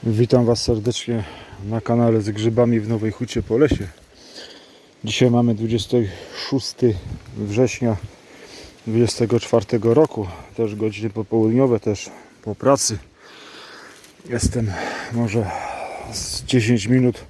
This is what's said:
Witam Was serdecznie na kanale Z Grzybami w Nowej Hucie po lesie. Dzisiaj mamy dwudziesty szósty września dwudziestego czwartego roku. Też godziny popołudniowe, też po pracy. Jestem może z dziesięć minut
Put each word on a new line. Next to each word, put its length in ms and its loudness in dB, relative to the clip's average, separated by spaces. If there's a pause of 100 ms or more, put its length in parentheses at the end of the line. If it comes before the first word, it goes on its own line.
Witam 420 4
Was 180 2
serdecznie 600 -2 (400)
na 160 -4
kanale 400 2
Z 100 -4
Grzybami 500 2
w 80 -6
Nowej 240 -2
Hucie 300 -6
po 160 0
lesie. 300 2 (1160)
Dzisiaj 260 2
mamy 240 4
dwudziesty 560 0 (260)
szósty 600 0 (400)
września 600 0 (920)
dwudziestego 540 2
czwartego 540 2
roku. 340 2 (280)
Też 180 -2
godziny 360 -4
popołudniowe, 680 2
też 300 -4 (320)
po 120 -8
pracy. 440 0 (1300)
Jestem 440 -2 (400)
może 380 0 (640)
z 320 -8
dziesięć 420 2
minut 420 2